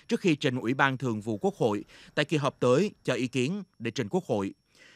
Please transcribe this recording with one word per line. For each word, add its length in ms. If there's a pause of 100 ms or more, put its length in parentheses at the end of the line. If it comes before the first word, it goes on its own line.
trước 120
khi 160
trình 240
Ủy 140
ban 240
Thường 240
vụ 200
Quốc 140
hội 280 (320)
tại 100
kỳ 120
họp 220
tới 320 (120)
cho 100
ý 140
kiến 360 (160)
để 120
trình 180
Quốc 160
hội. 280 (420)